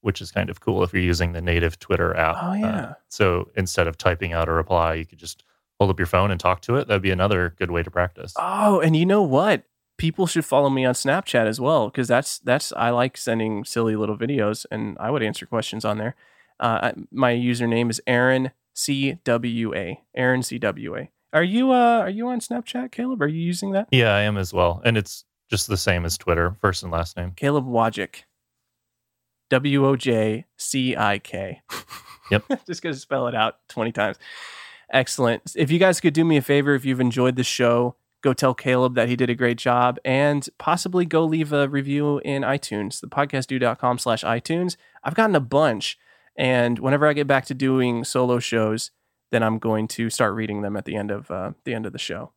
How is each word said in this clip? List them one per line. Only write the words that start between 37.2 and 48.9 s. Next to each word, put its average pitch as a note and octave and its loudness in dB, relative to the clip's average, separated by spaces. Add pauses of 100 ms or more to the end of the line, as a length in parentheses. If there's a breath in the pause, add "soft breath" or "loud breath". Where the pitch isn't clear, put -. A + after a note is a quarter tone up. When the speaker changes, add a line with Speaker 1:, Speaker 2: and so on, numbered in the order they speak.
Speaker 2:
the B2+ 0
show, A#2+ 2 (240)
go C3+ 4
tell B2+ 2
Caleb B2+ 2
that A#2+ 2
he B2 0
did B2 0
a A#2+ 0
great A#2+ 0
job, B2 2
and C#3+ 0
possibly F3 0
go D#3+ 2
leave D#3 0
a C#3+ 2
review C#3+ 0
in C#3 -2
iTunes, A2 -4
the - -14
podcast C#3 -2
do C3 -4
dot A#2+ 0
com B2 -2
slash A2+ -2
iTunes. E3 -2 (280 soft breath)
I've D3 -6
gotten G#3+ 2
a D3+ 6
bunch, C3 0 (360 soft breath)
and A#2+ 2
whenever C#3 2
I D3 4
get C#3+ -2
back C3+ 2
to - -8
doing B2+ 0
solo B2 0
shows, A2 0 (420)